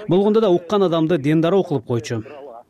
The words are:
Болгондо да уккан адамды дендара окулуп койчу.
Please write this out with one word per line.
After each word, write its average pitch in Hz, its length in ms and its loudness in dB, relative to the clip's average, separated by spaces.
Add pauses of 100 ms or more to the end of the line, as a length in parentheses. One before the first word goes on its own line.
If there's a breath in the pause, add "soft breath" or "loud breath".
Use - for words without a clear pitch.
Болгондо 202 320 4
да 214 80 2
уккан 180 340 2
адамды 165 340 2
дендара 160 380 2
окулуп 156 320 -2
койчу. 113 380 -4 (440)